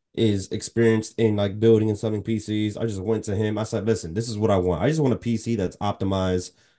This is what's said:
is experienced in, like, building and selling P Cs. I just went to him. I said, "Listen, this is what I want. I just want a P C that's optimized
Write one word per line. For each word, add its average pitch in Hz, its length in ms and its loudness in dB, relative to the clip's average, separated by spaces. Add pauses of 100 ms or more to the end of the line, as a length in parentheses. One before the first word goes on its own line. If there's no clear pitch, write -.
(140)
is 101 380 0
experienced 110 680 0
in, 110 180 2
like, 101 240 -2
building 110 300 6
and 104 80 -2
selling 107 240 -4
P 110 160 -2
Cs. 107 380 -4
I 113 100 -4
just 101 160 -4
went 107 220 0
to 101 120 -2
him. 107 220 0
I 107 60 -2
said, 107 220 -4
"Listen, 104 280 -2
this 117 140 -4
is 107 100 -6
what 104 120 2
I 98 80 4
want. 87 240 0
I 113 60 2
just 160 120 0
want 131 140 2
a 92 40 -4
P 117 180 -2
C 117 200 -2
that's 92 220 -4
optimized 95 760 -2 (260)